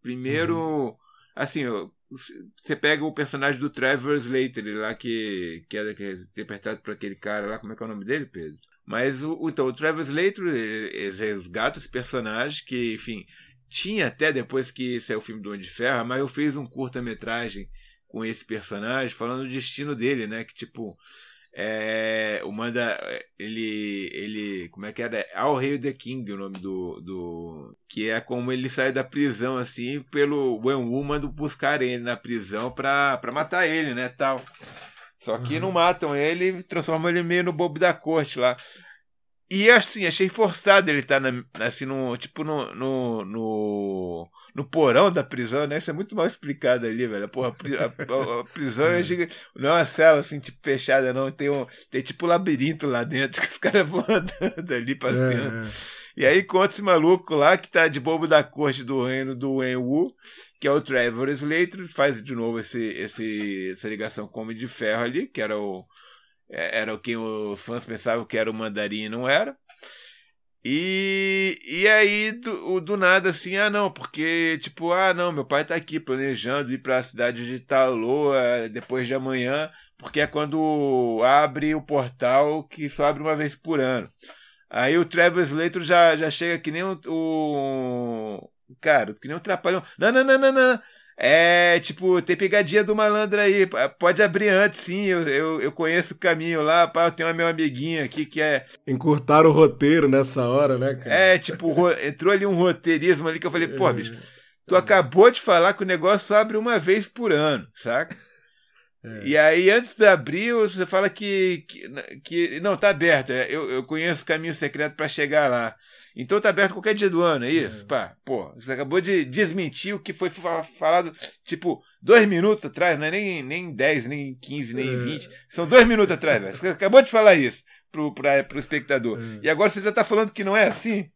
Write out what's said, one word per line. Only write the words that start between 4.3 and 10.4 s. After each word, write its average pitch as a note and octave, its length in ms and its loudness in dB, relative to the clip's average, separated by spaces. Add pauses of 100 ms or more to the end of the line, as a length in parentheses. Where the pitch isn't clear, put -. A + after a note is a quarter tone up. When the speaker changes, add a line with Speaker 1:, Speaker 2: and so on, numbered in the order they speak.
Speaker 1:
ele G#2 120 -8
lá G#2+ 160 -6
que, G2 760 -8
que - 80 -10
é, G#2+ 160 -6
que G2+ 120 -14
é G2 80 -10
interpretado G2+ 680 -12
por G#2 140 -12
aquele G2+ 220 -12
cara G#2 300 -8
lá, G#2+ 120 -8
como A2 160 -14
é - 20 -20
que A#2 60 -14
é A2 40 -12
o - 40 -12
nome G#2 160 -12
dele, C#3 180 -4
Pedro? D#2+ 320 -16 (340)
Mas C3 320 -4
o, D#3+ 160 -6
o, D#3+ 120 -4
então, C#3 160 -2
o C3 60 -4
Trevor D#3 300 -4
Slater, F3 440 -2